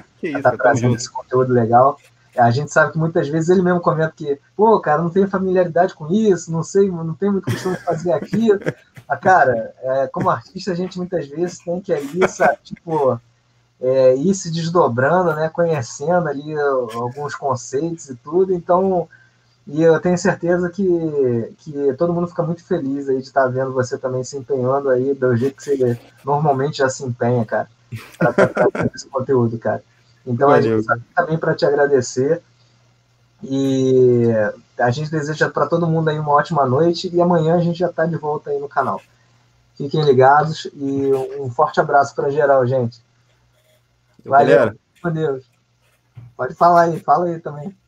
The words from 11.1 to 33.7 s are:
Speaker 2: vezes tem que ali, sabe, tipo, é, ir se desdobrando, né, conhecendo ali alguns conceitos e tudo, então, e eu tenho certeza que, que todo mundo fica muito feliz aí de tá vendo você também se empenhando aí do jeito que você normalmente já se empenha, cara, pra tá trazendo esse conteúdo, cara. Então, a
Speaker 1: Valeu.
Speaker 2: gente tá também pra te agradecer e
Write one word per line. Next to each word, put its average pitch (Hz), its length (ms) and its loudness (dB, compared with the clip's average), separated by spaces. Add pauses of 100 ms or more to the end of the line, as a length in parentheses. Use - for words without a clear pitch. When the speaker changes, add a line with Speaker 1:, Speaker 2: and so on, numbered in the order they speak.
Speaker 2:
vezes 170 300 -6
tem 175 240 -8
que - 100 -6
ali, 151 380 -2
sabe, - 340 0
tipo, 143 560 -2 (640)
é, 131 340 4
ir 175 200 0
se 170 160 -8
desdobrando, 165 840 2
né, 156 160 -2
conhecendo 160 800 -2
ali 147 260 -8 (380)
alguns 120 400 -8
conceitos 143 720 -6
e 131 80 -14
tudo, 185 380 0
então, 180 560 0 (560)
e 151 160 -4
eu 165 180 6
tenho 180 160 0
certeza 175 540 0
que, 196 160 -4 (720)
que 143 360 -4
todo 170 200 0
mundo 175 140 -2
fica 170 160 -6
muito 170 200 -6
feliz 139 460 -4
aí 131 100 0
de - 140 -12
tá 135 140 2
vendo 131 260 -4
você 127 240 -2
também 127 260 -6
se 143 140 -12
empenhando 135 520 -2
aí 131 260 0
do 127 200 0
jeito 135 220 -2
que - 60 -20
você 127 360 0 (240)
normalmente 139 540 0
já 135 100 2
se 135 160 -6
empenha, 123 400 -2
cara, - 240 -4 (520)
pra - 120 2
tá 196 160 2
trazendo - 460 -2
esse - 140 -18
conteúdo, 120 500 -2
cara. 104 260 -6 (440)
Então, 131 220 2
a 135 80 6
Speaker 1:
Valeu. 113 200 2
Speaker 2:
gente 110 80 -2
tá 117 140 -2 (160)
também 160 240 0
pra 160 160 -2
te - 100 -2
agradecer 143 800 0 (1000)
e 131 840 2 (520)